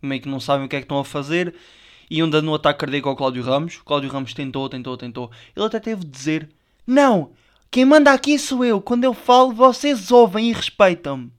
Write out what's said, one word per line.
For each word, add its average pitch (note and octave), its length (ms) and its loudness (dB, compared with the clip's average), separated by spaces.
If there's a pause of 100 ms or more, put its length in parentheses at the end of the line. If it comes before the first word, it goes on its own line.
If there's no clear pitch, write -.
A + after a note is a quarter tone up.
Meio C#3 200 -8
que C3+ 80 -14
não C3+ 120 -8
sabem C#3 260 -2
o - 20 -12
que C#3+ 80 -6
é C#3 40 -4
que C3 40 -16
estão C#3+ 140 -6
a C#3 60 -4
fazer. E3 500 -6 (560)
Iam D#3+ 180 -2
dando D#3 220 0
um D3+ 40 -2
ataque D3 260 -2
cardíaco C#3 280 -4
ao C3+ 80 -4
Cláudio C3 260 -4
Ramos. C#3 340 -4
O - 80 -20
Cláudio C#3 260 -4
Ramos C3+ 240 -10
tentou, C3+ 340 -8
tentou, B2+ 300 -10
tentou. B2 320 -14 (260)
Ele G3+ 80 -4
até A3 160 -4
teve G#3+ 240 -10
de D3+ 60 -16
dizer: D3+ 400 -6 (360)
"Não, A3 460 2 (380)
quem B3+ 160 2
manda C#4+ 260 8
aqui C#4 260 0
sou C4 260 -4
eu. A3 180 0
Quando A#3+ 220 -2
eu B3+ 100 2
falo, B3+ 380 4
vocês A#3+ 580 2
ouvem A#3 400 4
e - 20 -2
respeitam-me." C#3+ 880 -2